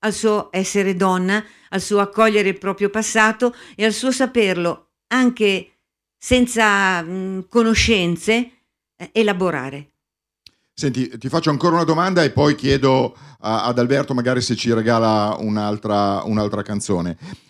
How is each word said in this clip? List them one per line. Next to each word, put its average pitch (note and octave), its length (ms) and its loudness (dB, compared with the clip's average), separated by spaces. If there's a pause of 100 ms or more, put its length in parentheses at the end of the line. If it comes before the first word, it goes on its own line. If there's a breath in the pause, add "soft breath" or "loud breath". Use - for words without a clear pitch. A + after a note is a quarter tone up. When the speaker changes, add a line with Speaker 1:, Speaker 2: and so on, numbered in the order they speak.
Speaker 1:
al G#3+ 120 -2
suo G#3+ 400 0
essere F#3+ 420 -2
donna, F#3 480 0 (280 loud breath)
al F#3+ 100 -4
suo G3+ 200 0
accogliere G#3 480 2
il F#3+ 100 -4
proprio G3 320 -2
passato A3 640 0 (200 loud breath)
e G3+ 100 -4
al A3 80 2
suo A#3+ 180 -2
saperlo, A3 800 -2 (180)
anche A#3 720 0 (400)
senza, G#3 840 2
mm, F#3 460 -8
conoscenze, A3+ 1040 0 (460)
eh, F3 160 -18
elaborare. E3 800 -2 (840)
Speaker 2:
Senti, B2+ 440 -4
ti C3 100 -8
faccio D#3+ 220 0
ancora D#3+ 260 2
una E3+ 80 2
domanda E3+ 380 2
e C#3+ 80 2
poi D3 240 2
chiedo C3 600 2 (260 loud breath)
a, G#2+ 240 -2
ad A#2+ 140 -2
Alberto C#3 360 0
magari B2 260 0
se A2+ 160 -2
ci A#2+ 160 0
regala A2 680 2
un'altra, G#2 840 -2
un'altra G#2 380 -2
canzone. F#2 540 -4 (340 loud breath)